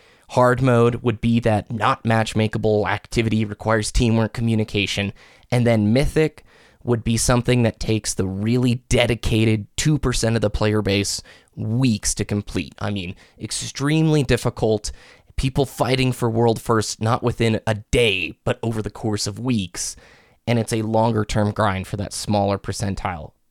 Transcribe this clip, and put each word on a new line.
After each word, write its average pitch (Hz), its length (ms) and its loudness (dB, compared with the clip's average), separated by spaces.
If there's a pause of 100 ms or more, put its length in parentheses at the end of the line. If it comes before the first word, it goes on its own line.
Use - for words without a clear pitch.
(300)
Hard 123 320 4
mode 120 400 4
would 117 180 0
be 117 200 2
that 107 300 0
not 120 340 -2
matchmakeable 110 840 0
activity, 110 560 0
requires 107 480 -2
teamwork, 113 400 2
communication. 107 800 -2 (380)
And 123 160 2
then 107 260 4
mythic 147 520 0 (400)
would 117 200 0
be 117 140 0
something 123 460 2
that 107 140 0
takes - 360 -2
the 95 120 -2
really 117 500 0 (120)
dedicated 113 800 2 (100)
two 151 220 2
percent 117 380 0
of 107 40 0
the 104 80 2
player 107 320 0
base 101 420 -2 (320)
weeks 113 600 0
to 104 100 -4
complete. 104 540 -6
I 104 120 -6
mean, 90 240 -8 (240)
extremely 151 840 0
difficult. 117 680 0 (460)
People 135 300 0
fighting 131 460 0
for 120 180 -2
world 113 320 2
first, 110 400 -2
not 113 200 0
within 117 440 0
a 110 80 0
day, 101 720 0
but 117 180 -2
over 113 180 -2
the 101 100 -6
course - 360 -4
of 104 120 -8
weeks. 113 580 -4 (500)
And 120 120 2
it's 110 140 -4
a 110 100 0
longer 110 440 0
term 104 240 0
grind 98 360 -2
for 98 120 -8
that - 160 -8
smaller 101 440 0
percentile. 95 760 -6 (180)